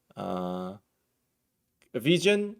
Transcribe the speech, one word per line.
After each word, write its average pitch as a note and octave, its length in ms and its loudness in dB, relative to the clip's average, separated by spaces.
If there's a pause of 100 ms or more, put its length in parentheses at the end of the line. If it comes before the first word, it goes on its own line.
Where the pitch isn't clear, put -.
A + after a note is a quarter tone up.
(140)
어, F#2 640 -6 (1200)
vision, F#3+ 600 2